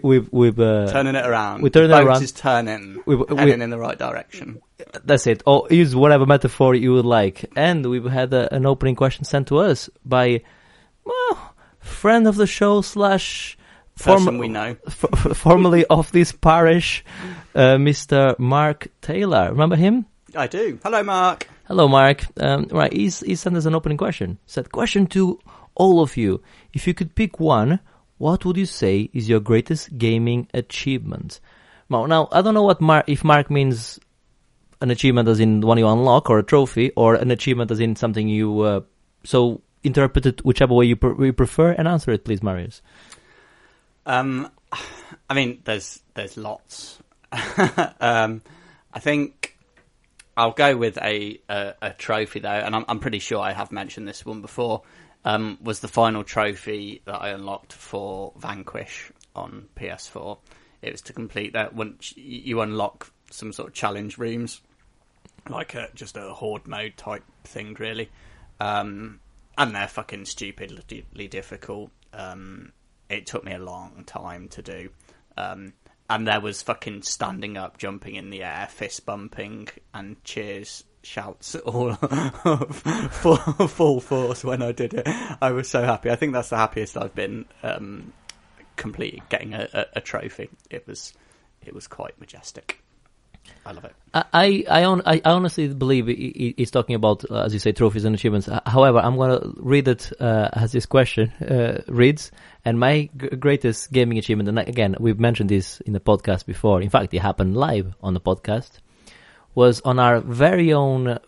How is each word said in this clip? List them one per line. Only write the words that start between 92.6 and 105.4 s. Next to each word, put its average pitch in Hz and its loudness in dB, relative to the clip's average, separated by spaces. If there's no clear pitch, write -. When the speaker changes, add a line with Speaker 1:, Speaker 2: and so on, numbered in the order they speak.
Speaker 2:
I 113 -18
love 87 -20
it. 117 -20
Speaker 1:
I, - -2
I, 196 2
I 165 4
hon-, 185 2
I, 160 2
I 160 4
honestly 170 -2
believe 131 0
he, 120 -2
he, 123 -6
he's 120 -4
talking 123 -2
about, 107 0
uh, 110 -4
as 107 -2
you 107 -4
say, 107 0
trophies 107 0
and 107 2
achievements. 104 -2
H-, - -6
however, 127 6
I'm 123 2
gonna 127 2
read 131 0
it, - -2
uh, 110 0
as 113 -2
this 120 -2
question, 120 2
uh, 120 -2
reads. 127 2
And 117 0
my 147 2
g-, 135 -10
greatest 135 -2
gaming 120 2
achievement, 104 -2
and 110 -2
again, 110 0
we've 110 0
mentioned 113 0